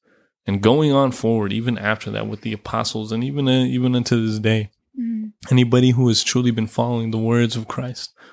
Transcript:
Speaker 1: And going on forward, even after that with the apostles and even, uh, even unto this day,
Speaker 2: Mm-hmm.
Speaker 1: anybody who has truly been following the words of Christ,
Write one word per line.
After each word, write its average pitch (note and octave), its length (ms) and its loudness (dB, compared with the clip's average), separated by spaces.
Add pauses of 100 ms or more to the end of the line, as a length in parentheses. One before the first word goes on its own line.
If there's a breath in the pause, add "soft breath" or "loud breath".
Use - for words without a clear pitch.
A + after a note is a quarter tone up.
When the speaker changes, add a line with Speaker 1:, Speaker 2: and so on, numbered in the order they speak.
(460)
Speaker 1:
And G2 160 -2
going C#3+ 300 4
on C3+ 200 2
forward, A2+ 400 0
even A2+ 260 -2
after G#2 340 -4
that G#2+ 160 -4
with G#2+ 140 -10
the A2 100 -6
apostles A2 580 -6
and A2+ 140 -2
even, C#3 240 -2
uh, B2+ 160 4
even B2+ 320 0
unto A#2+ 300 0
this G#2+ 120 -2
day, A2 320 0 (280)
Speaker 2:
Mm-hmm. A#3 280 -4 (260)
Speaker 1:
anybody B2+ 380 6
who B2+ 180 4
has A2 160 2
truly B2 260 0
been A2+ 160 -2
following A#2 440 -4
the A2 80 -2
words A#2 360 2
of A2+ 140 -8
Christ, - 460 -10 (180 loud breath)